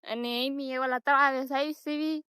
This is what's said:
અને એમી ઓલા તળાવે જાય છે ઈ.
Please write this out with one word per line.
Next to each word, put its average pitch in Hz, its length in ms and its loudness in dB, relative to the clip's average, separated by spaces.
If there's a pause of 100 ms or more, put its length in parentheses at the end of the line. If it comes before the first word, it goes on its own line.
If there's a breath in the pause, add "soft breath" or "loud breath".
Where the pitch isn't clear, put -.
(100)
અને 240 180 -4 (160)
એમી 277 380 -4
ઓલા 254 220 -2
તળાવે 277 360 4 (100)
જાય 285 220 0 (100)
છે 302 100 -4 (180)
ઈ. 311 80 -4 (100)